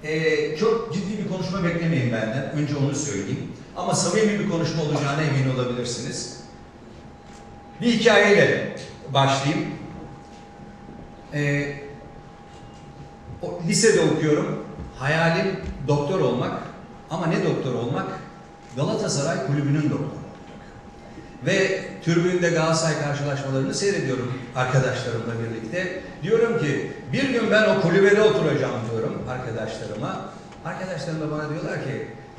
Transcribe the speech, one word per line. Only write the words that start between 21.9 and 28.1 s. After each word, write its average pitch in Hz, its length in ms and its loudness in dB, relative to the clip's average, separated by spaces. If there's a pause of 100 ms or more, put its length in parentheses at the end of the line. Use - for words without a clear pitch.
tribünde 170 440 4
Galatasaray 160 540 2
karşılaşmalarını 135 680 0
seyrediyorum 135 600 0 (220)
arkadaşlarımla 117 840 0
birlikte. 170 640 -4 (220)
Diyorum 170 360 4
ki, 139 320 0 (220)
"Bir 269 160 2
gün 220 220 2
ben 214 180 6
o - 120 4
kulübede 196 400 6